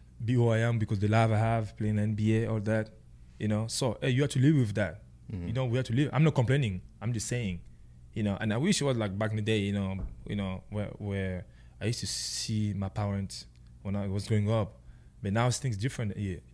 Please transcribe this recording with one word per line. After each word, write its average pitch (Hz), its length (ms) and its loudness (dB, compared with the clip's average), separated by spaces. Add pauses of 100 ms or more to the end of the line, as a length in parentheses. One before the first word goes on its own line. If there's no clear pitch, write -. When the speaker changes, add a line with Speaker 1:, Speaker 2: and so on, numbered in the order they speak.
(240)
Speaker 1:
be 117 100 2
who 120 140 6
I 110 120 4
am 117 180 2
because 107 220 0
the 104 80 2
life 110 220 6
I 107 60 4
have, 113 400 0
playing 107 220 0
N 107 160 0
B 107 240 4
A, 113 120 0
all 110 100 0
that, 107 280 0 (500)
you 107 100 -2
know. 107 180 0
So, 113 360 -2
uh, - 40 0
you 131 160 2
have 143 80 2
to - 80 0
live 147 180 6
with 110 200 2
that. 90 260 -2 (280)
Speaker 2:
Mm-hmm. 87 180 -6
Speaker 1:
You 110 40 -4
know, 131 140 -2
we 117 100 0
have 131 100 0
to - 60 -4
live. 139 220 2
I'm 143 100 6
not 156 100 4
complaining. 117 460 2 (220)
I'm 113 100 -2
just 110 140 -4
saying, 107 340 -4 (540)
you 110 80 -2
know. 101 180 0
And 107 140 0
I - 20 0
wish 170 240 2
it 143 40 -2
was 135 120 0
like 101 220 -2
back 107 140 0
in 110 40 -2
the 110 60 -2
day, 110 160 2
you 101 140 0
know, 95 260 -2 (280)
you 104 100 -6
know, 95 340 -4
where, 104 160 -6 (120)
where 95 460 -4 (360)
I 98 60 -4
used 117 140 -2
to 95 60 -6
see - 680 -4
my 98 140 -4
parents 98 580 -4 (360)
when 101 140 -4
I 101 100 -4
was 98 220 -4
growing 104 220 2
up. 110 280 0 (440)
But 101 120 0
now 117 160 4
things 120 260 -2
different. 107 400 -4
Yeah. 98 200 -4 (180)